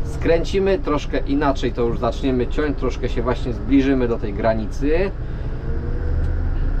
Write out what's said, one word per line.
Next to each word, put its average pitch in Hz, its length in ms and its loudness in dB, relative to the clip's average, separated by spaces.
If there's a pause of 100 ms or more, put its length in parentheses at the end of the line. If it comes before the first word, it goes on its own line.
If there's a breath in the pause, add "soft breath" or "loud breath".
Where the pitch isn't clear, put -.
skręcimy, 170 720 2
troszkę 143 380 -2
inaczej 139 540 0
to 127 100 -2
już 117 180 0
zaczniemy 123 480 0
ciąć, 143 300 0
troszkę 127 320 -2
się 123 120 -2
właśnie 123 320 -2
zbliżymy 127 540 2
do 113 100 0
tej 107 160 -4
granicy. 117 760 0 (1700 loud breath)